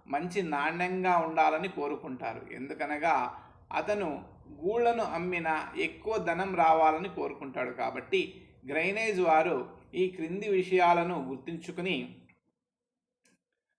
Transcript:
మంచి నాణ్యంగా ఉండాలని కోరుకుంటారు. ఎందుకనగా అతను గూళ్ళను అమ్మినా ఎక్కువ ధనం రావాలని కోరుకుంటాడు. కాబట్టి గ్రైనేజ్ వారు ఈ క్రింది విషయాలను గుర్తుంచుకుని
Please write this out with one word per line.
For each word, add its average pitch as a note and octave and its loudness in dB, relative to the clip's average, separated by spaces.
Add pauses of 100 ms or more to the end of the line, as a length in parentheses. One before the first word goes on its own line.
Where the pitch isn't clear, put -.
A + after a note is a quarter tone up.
మంచి F3 -2
నాణ్యంగా F3+ 0
ఉండాలని D#3+ 2
కోరుకుంటారు. C#3 -6 (100)
ఎందుకనగా D3+ -2 (560)
అతను G3 -2 (480)
గూళ్ళను A#3 2
అమ్మినా E3+ -2 (240)
ఎక్కువ E3 -4
ధనం F3 -2
రావాలని D#3+ 6
కోరుకుంటాడు. C3+ -6
కాబట్టి B2 -2 (460)
గ్రైనేజ్ F#3+ 0
వారు E3 6 (380)
ఈ F3+ 2
క్రింది F3+ -6
విషయాలను F3 4
గుర్తుంచుకుని D#3 -6 (1800)